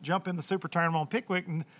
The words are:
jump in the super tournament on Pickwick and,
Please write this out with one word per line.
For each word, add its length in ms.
jump 240
in 80
the 80
super 240
tournament 340
on 60
Pickwick 400
and, 180